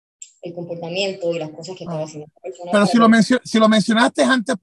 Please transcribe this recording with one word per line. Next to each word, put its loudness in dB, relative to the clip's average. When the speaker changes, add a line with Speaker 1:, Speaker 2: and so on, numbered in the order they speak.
Speaker 1:
el -14
comportamiento -6
y -8
las -10
cosas -14
que -16
estaba -8
Speaker 2:
Ah. -8
Speaker 1:
haciendo -16
esa -20
persona -14
Speaker 2:
Pero 4
Speaker 1:
para 0
Speaker 2:
si 2
lo 6
Speaker 1:
que 8
Speaker 2:
mencio-, 4
si 0
lo 6
mencionaste 2
antes, 0